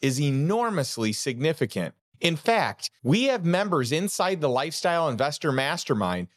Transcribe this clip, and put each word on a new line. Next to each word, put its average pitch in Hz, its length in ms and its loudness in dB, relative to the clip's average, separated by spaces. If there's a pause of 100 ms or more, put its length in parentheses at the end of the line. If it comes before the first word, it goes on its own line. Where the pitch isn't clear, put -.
is 135 180 0
enormously 147 920 0
significant. 120 800 -2 (260)
In 170 160 0
fact, 190 540 0 (140)
we 180 220 4
have 247 200 0
members 170 460 0
inside 185 500 0
the 147 80 2
Lifestyle 160 580 0
Investor 139 440 0
Mastermind 120 840 0